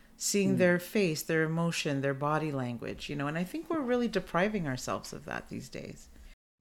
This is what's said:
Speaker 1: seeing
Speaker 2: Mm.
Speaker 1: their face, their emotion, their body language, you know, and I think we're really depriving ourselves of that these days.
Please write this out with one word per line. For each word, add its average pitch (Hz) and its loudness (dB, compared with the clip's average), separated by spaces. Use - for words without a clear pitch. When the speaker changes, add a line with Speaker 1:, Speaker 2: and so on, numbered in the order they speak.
Speaker 1:
seeing 190 2
Speaker 2:
Mm. - 2
Speaker 1:
their 180 6
face, 175 2
their 160 2
emotion, 160 0
their 139 2
body 151 0
language, 123 -4
you 147 -4
know, 143 -2
and 156 -2
I 175 0
think 311 -6
we're 330 0
really 240 2
depriving 190 0
ourselves 123 -4
of - -12
that 57 -6
these 123 -8
days. - -12